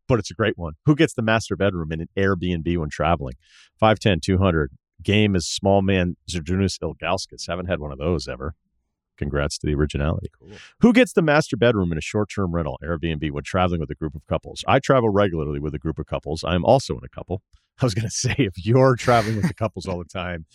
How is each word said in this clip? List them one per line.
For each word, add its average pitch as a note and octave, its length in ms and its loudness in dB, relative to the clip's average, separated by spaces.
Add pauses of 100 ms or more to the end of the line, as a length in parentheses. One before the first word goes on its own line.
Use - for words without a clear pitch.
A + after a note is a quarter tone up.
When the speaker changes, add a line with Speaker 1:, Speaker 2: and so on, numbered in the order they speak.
Speaker 1:
but A#2+ 120 4
it's - 120 -8
a - 20 -12
great G#2+ 240 0
one. E2 160 -8 (120)
Who D3+ 100 4
gets D#3 180 2
the - 80 -4
master A2 340 0
bedroom F2 360 0
in D#2+ 100 -4
an E2+ 160 -8
Airbnb F2 600 0
when D#2 120 -2
traveling? D2+ 460 -2 (440)
Five A2 200 4
ten, F#2+ 200 2
two F#2 180 0
hundred. E2 340 2 (320)
Game G#2 320 4
is F2 120 -2
small G2 340 2
man F#2 340 0 (140)
Zydrunas F2+ 500 -2
Ilgauskas. E2 680 -6
Haven't F2+ 200 -6
had F2 120 -2
one D2 120 -8
of C2+ 60 -12
those D2 300 -2
ever. C2 280 -8 (640)
Congrats C#2+ 420 -2
to D#2+ 80 -4
the D2+ 80 0
originality. C#2+ 520 0 (100)
Speaker 2:
Cool. F2 140 -20 (300)
Speaker 1:
Who A#3 100 8
gets A#3 220 4
the - 80 4
master D3+ 340 2
bedroom G#2 380 2
in D#2+ 40 -2
a D2 40 -4
short-term G2+ 520 -2
rental, D2+ 300 -2
Airbnb, D#2 480 -4
when C#2+ 140 -6
traveling F2+ 340 0
with D2 100 -6
a C#2+ 60 -8
group D#2 180 -6
of D2+ 140 -16
couples? - 400 -6
I B2+ 120 4
travel C3 300 2
regularly E2 500 0
with D2 140 -4
a D2 60 -8
group D#2+ 200 -4
of D#2 60 -8
couples. D2 380 -6
I E2+ 120 0
am F2 100 0
also A#2 320 4
in A#1 80 -14
a - 40 -18
couple. - 320 -10 (400)
I C3 40 2
was A2+ 80 0
gonna A2+ 160 -4
<laughs> - 0 -
say, A2 280 -2
if F#2 280 -2
you're B2+ 320 6
traveling A2+ 400 2
with F#2+ 100 0
the - 60 -2
couples G2 340 -6
all F#2 120 -4
the F2 60 -10
time, F2 500 -8